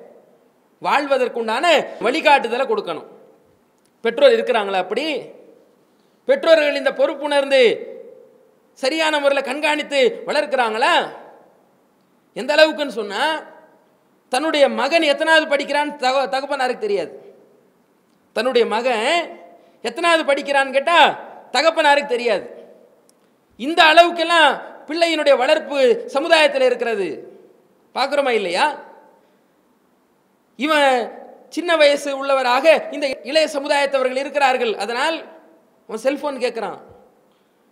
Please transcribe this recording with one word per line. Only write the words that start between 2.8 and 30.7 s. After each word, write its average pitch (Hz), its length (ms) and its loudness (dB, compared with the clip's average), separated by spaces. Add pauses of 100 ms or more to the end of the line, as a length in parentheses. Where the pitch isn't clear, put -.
பெற்றோர் 240 300 4
இருக்கிறாங்களா 220 520 0
அப்படி? 214 220 -4 (1200)
பெற்றோர்கள் 294 480 4
இந்த 269 160 -2
பொறுப்புணர்ந்து 277 720 0 (1120)
சரியான 311 460 -2
முறையில் 277 300 0
கண்காணித்து 294 500 -4 (260)
வளர்க்கிறாங்களா? 254 680 0 (1400)
எந்த 262 220 -4
அளவுக்குன்னு 302 440 2
சொன்னா, 202 240 -6 (1040)
தன்னுடைய 285 400 2
மகன் 269 320 0
எத்தனாவது 311 440 2
படிக்கிறான்னு 285 500 -2
தக-, 262 320 -2
தகப்பனாருக்கு 262 600 -4
தெரியாது. 165 260 -4 (1200)
தன்னுடைய 240 340 0
மகன் 240 600 -2 (520)
எத்தனாவது 330 420 0
படிக்கிறான்னு 277 480 0
கேட்டா 302 280 2 (520)
தகப்பனாருக்கு 285 640 2
தெரியாது. 233 320 -2 (1120)
இந்த 330 240 0
அளவுக்கெல்லாம் 330 680 4 (360)
பிள்ளையினுடைய 311 500 2
வளர்ப்பு 285 420 0 (260)
சமுதாயத்தில் 294 560 2
இருக்கிறது. 233 460 -2 (880)
பார்க்குறோமா 269 340 0
இல்லையா? 202 360 0 (1900)
இவன் 285 380 2 (560)